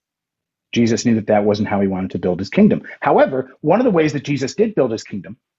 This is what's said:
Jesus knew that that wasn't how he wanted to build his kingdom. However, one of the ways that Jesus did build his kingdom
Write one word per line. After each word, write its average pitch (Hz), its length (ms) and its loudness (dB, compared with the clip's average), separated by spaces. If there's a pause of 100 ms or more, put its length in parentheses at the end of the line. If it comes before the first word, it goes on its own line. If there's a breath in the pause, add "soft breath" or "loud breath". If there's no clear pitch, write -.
(720)
Jesus 117 340 0
knew 117 100 2
that 107 120 -2
that 104 180 2
wasn't 107 240 0
how 101 100 -2
he 98 80 2
wanted 92 240 -4
to - 80 -6
build 90 200 -2
his 101 100 -8
kingdom. 190 360 2 (140)
However, 143 600 0
one 165 180 2
of 254 60 0
the 247 60 2
ways 156 200 2
that 147 140 -6
Jesus 135 300 -4
did 214 200 -2
build 131 160 2
his 110 140 -6
kingdom 95 320 -12 (220)